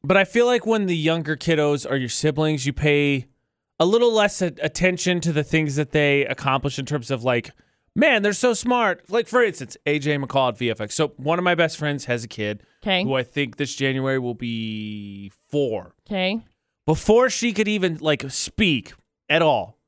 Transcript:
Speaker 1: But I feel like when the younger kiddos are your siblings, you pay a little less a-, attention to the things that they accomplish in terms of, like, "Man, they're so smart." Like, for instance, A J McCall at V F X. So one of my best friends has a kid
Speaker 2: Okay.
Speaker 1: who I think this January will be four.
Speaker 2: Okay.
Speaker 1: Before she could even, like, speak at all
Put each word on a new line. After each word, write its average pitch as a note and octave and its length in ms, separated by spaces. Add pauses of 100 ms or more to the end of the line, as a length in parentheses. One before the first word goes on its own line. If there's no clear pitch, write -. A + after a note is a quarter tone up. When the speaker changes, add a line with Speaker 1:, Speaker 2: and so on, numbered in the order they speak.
Speaker 1:
But F#3 140
I G3 80
feel A#3 200
like B3 200
when A3 200
the F3+ 100
younger D#3 400
kiddos D3 540
are C#3 80
your B2+ 120
siblings, D3+ 560
you C#3 80
pay C#3+ 520 (540)
a E3 60
little A#3 280
less G#3 280
a-, F3 200
attention F3 600
to D#3+ 120
the D3 100
things D3+ 320
that D3+ 160
they C#3+ 340
accomplish C3+ 540
in C3 60
terms C3 260
of, A#2+ 120
like, A#2+ 280 (440)
"Man, B3 260
they're G#3 120
so B3 200
smart." A3+ 560
Like, A3 180
for A#3+ 160
instance, F3 320 (100)
A D3+ 140
J D3 180
McCall C3+ 320
at G#2+ 80
V B2 140
F A2 100
X. G#2 140
So D3+ 220
one D3+ 220
of F3+ 40
my F3 120
best D#3+ 220
friends C#3+ 280
has A#2+ 180
a A#2 40
kid G#2 360 (180)
Speaker 2:
Okay. F#3+ 220
Speaker 1:
who C3+ 100
I C3 100
think C3+ 340
this C#3+ 180
January C3+ 440
will A#2+ 160
be G#2+ 960 (180)
four. A#2+ 460 (120)
Speaker 2:
Okay. G3 340 (440)
Speaker 1:
Before A3 440
she A#3 240
could G#3 140
even, F#3 320
like, D3+ 300
speak - 640 (360)
at D#3+ 120
all A#2+ 360 (100)